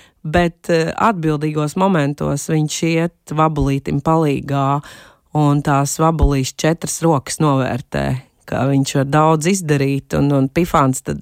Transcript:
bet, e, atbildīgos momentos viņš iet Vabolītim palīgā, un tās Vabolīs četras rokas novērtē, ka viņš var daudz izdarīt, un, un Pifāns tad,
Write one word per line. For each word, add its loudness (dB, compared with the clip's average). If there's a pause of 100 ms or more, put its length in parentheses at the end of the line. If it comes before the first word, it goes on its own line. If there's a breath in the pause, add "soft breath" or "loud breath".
(220 loud breath)
bet, -2
e, 2
atbildīgos -2
momentos 0
viņš 0
iet -2
Vabolītim 0
palīgā, 0 (640 loud breath)
un 2
tās 0
Vabolīs 2
četras -2
rokas 0
novērtē, 0 (400)
ka -2
viņš 0
var 0
daudz 2
izdarīt, -2
un, 2
un 2
Pifāns 0
tad, -6